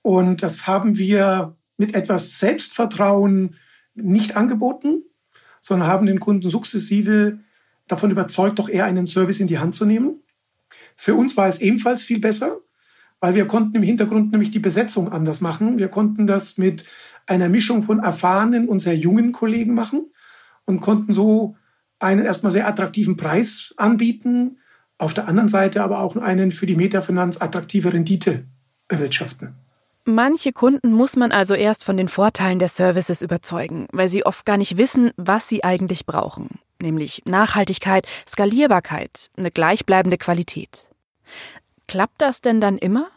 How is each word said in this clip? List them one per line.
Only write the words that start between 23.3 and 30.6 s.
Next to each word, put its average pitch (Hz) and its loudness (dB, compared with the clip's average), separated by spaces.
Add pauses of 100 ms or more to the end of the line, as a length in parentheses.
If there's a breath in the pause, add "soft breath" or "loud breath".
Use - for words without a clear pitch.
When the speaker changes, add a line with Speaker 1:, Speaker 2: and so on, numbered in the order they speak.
Speaker 1:
anbieten, 233 0 (400 loud breath)
auf 160 -4
der - -6
anderen 202 4
Seite 202 2
aber 202 -2
auch 190 -4
einen 190 0
für 180 -6
die 175 2
Metafinanz 180 0
attraktive 175 -2
Rendite 170 0 (440)
erwirtschaften. - -6 (500)
Speaker 2:
Manche 247 2
Kunden 254 2